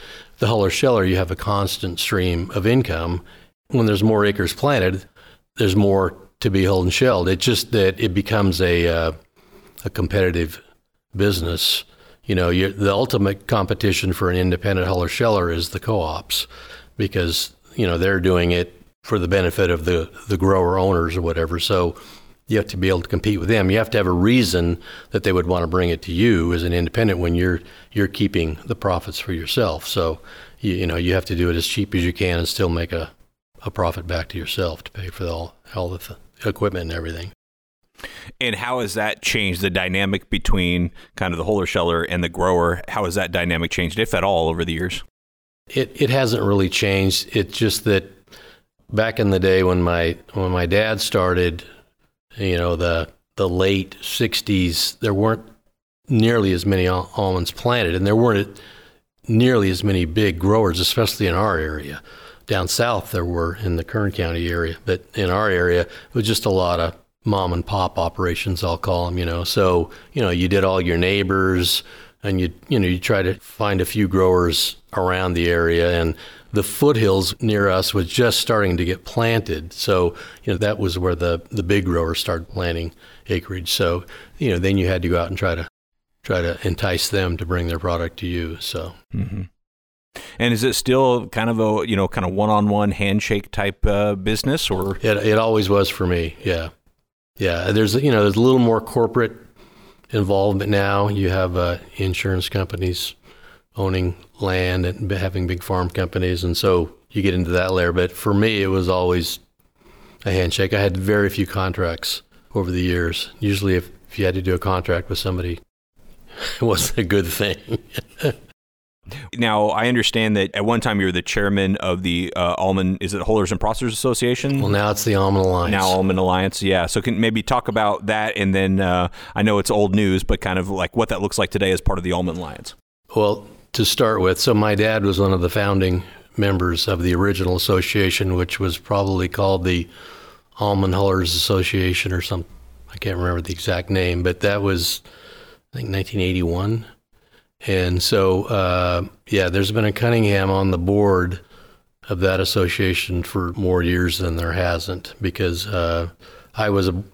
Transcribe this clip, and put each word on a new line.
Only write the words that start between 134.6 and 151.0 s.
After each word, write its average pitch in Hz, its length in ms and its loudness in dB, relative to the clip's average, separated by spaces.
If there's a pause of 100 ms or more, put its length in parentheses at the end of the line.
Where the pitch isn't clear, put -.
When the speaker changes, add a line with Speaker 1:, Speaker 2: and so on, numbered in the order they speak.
Speaker 1:
dad 107 280 2
was 95 140 2
one 98 140 4
of 90 80 0
the 87 100 0
founding 95 540 0 (320)
members 90 500 0
of 90 160 -2
the 90 120 2
original 92 420 0
association, 92 800 0
which 90 240 -4
was 92 180 -2
probably 98 500 0
called 95 360 0
the 87 240 0 (720)
Almond 98 340 2
Hullers 92 400 2
Association 92 800 0
or 87 80 -2
some, 87 240 -6 (480)
I - 60 -14
can't 98 180 -6
remember 90 240 -2
the 87 120 -8
exact 87 380 -4
name, 90 320 0
but 90 180 0
that 101 220 0
was, 95 400 -2 (680)
I 127 60 -10
think, 117 100 -6
nineteen 95 320 -2
eighty-one. 92 640 0 (800)
And 90 360 0
so, 95 420 4
uh, 90 580 0 (260)
yeah, 95 220 2
there's 98 200 0
been 107 140 0
a 104 80 0
Cunningham 107 560 2
on 95 220 2
the 90 80 2
board 92 640 2 (680)